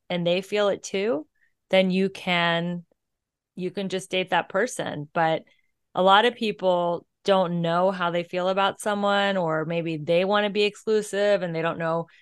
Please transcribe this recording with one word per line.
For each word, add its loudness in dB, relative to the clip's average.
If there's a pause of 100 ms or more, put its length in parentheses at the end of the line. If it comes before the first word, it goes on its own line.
(100)
and -2
they 2
feel 0
it -2
too, -4 (440)
then 4
you 2
can, -2 (720)
you -6
can -6
just -6
date -2
that 0
person. -4
But 0 (500)
a 0
lot 6
of 0
people -2 (180)
don't 2
know 2
how -2
they -2
feel -4
about 0
someone, 0
or -2
maybe -4
they 2
wanna 2
be 0
exclusive 0
and -4
they -2
don't -2
know -2 (140)